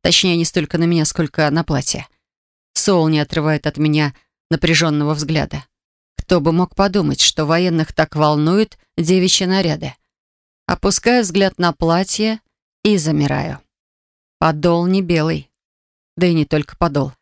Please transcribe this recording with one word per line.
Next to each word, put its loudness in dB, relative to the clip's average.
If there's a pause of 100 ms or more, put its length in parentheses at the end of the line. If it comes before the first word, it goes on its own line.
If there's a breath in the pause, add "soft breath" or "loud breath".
Точнее, 0
не 0
столько -4
на 2
меня, 2
сколько -2
на 0
платье. -4 (680)
Соул 2
не 2
отрывает -2
от -6
меня 0 (340 soft breath)
напряжённого 0
взгляда. -4 (540)
Кто 0
бы 2
мог 0
подумать, 0
что 0
военных 0
так -2
волнуют 2 (180)
девичьи 0
наряды. -2 (720)
Опускаю 0
взгляд 0
на 2
платье -2 (440)
и 4
замираю. -2 (800)
Подол 0
не 0
белый. -2 (680)
Да 2
и 2
не 2
только -4
подол. -2